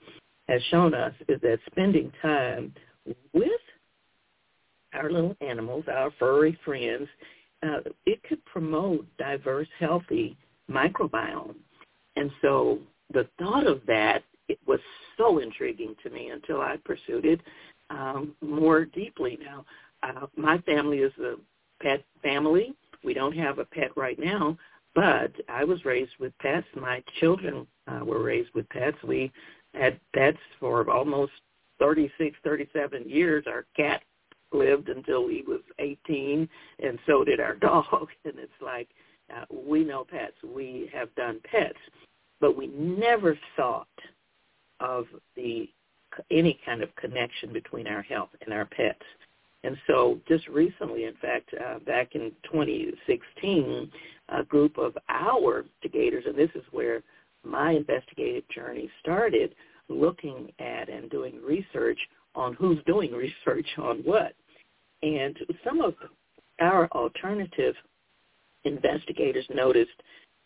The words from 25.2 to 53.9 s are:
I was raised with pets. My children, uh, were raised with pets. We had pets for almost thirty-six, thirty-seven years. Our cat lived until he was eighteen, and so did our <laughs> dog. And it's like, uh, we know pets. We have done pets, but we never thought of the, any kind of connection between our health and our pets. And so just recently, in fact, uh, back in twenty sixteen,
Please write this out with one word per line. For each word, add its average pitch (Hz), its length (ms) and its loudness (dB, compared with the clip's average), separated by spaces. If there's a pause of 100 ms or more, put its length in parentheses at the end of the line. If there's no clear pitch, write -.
I 123 160 -2
was 175 220 0
raised 127 340 0
with 95 200 -8
pets. 151 360 -2
My 127 280 -6 (160)
children, 165 480 0 (200)
uh, 123 160 -8
were - 200 -2
raised 117 300 -2
with 110 160 -4
pets. 135 340 -2
We 131 280 -2 (420)
had 131 260 2 (140)
pets 139 240 4 (220)
for 120 300 2
almost 139 420 2 (480)
thirty-six, 147 640 2
thirty-seven 143 640 -4
years. 156 380 2
Our 117 180 -6 (100)
cat 151 260 0 (520)
lived 143 360 4
until 131 380 -2
he 117 200 -4
was - 140 -4 (180)
eighteen, 143 680 -4 (320)
and 123 280 -4
so 143 160 6
did 120 160 2
our 113 160 -2
<laughs> - 120 2
dog. 156 400 2 (180)
And 135 120 -10
it's 131 140 -18 (100)
like, 127 280 -10 (440)
uh, 120 160 -14
we 143 340 0
know 135 260 -4
pets. 135 340 -10
We 127 500 -10
have 123 220 -8
done 117 240 -4 (100)
pets, - 300 0 (600)
but 131 180 6
we 135 100 -6
never 180 720 2 (180)
thought 120 320 -2 (920)
of 127 260 -4 (300)
the, 117 340 -6 (640)
any 160 340 4
kind 117 160 -6
of 98 140 -6
connection 120 580 -6
between 117 340 -10
our 104 140 -6
health 101 280 -8 (120)
and 110 120 -12
our 104 120 -4
pets. - 380 -2 (600)
And 131 220 -6
so 123 420 4
just 160 200 2
recently, 139 580 0
in 113 160 -8
fact, 120 320 -4
uh, 120 320 -8
back 123 300 -2
in 113 160 -6 (200)
twenty - 400 -2 (160)
sixteen, 127 840 -2 (380)